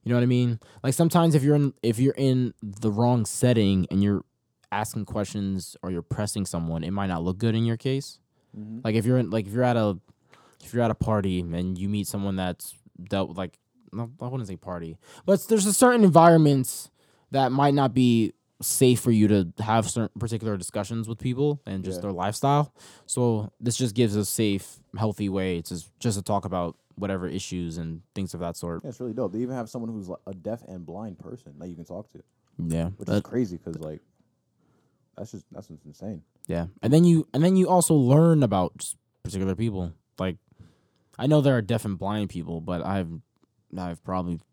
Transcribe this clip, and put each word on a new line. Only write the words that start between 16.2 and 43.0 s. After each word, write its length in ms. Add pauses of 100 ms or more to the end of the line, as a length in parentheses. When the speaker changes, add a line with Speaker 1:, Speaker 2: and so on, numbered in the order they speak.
Speaker 1:
that 220
might 220
not 200
be 380 (280)
safe 400
for 100
you 180
to 200 (100)
have 300
certain 300
particular 380
discussions 520
with 100
people 480
and 180
just 140
Speaker 2:
Yeah. 40
Speaker 1:
their 100
lifestyle. 600 (340)
So 540
this 160
just 180
gives 220
a 80
safe, 560 (160)
healthy 320
way 340
to 120
s-, 160 (100)
just 180
to 40
talk 220
about 320 (200)
whatever 320
issues 480
and 240 (140)
things 180
of 80
that 160
sort. 260
Speaker 2:
Yeah, 60
it's 120
really 120
dope. 200
They 80
even 140
have 140
someone 240
who's, 160
like, 180
a 80
deaf 320
and 200
blind 320
person 400
that 100
you 80
can 80
talk 280
to. 100 (360)
Speaker 1:
Yeah, 380
Speaker 2:
Which 120
Speaker 1:
that 80
Speaker 2:
is 40
crazy 380
'cause, 200
like, 220 (1160)
that's 160
just, 200
that's 160
just 160
insane. 380 (240)
Speaker 1:
Yeah, 200 (160)
and 100
then 120
you, 300
and 100
then 120
you 120
also 260
learn 480
about 360
just 180 (260)
particular 320
people. 380 (260)
Like, 200 (800)
I 80
know 160
there 140
are 60
deaf 220
and 140
blind 320
people, 320
but 220
I've, 260 (640)